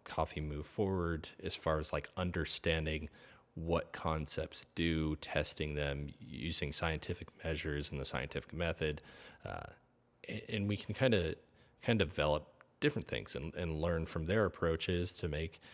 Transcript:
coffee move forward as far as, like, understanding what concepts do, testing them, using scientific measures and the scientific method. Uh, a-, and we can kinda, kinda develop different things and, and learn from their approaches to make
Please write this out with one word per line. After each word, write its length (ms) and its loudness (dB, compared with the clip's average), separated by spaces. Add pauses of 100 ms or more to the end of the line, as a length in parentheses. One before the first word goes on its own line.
coffee 360 0
move 260 -4
forward 640 0 (140)
as 120 -4
far 240 2
as, 140 -4
like, 240 -2
understanding 920 0 (460)
what 380 0
concepts 840 -2
do, 420 2
testing 580 -2
them, 340 0 (120)
using 520 -2
scientific 560 -2 (160)
measures 480 -2
and 80 -2
the 40 -2
scientific 480 -4
method. 480 0 (440)
Uh, 220 -6 (600)
a-, 200 -6
and 200 0
we 80 2
can 180 -4
kinda, 400 4 (480)
kinda 220 6
develop 600 2 (160)
different 280 2
things 280 -2
and, 180 -6
and 260 0
learn 260 2
from 200 -2
their 180 6
approaches 680 2
to 160 -2
make 320 -2 (140)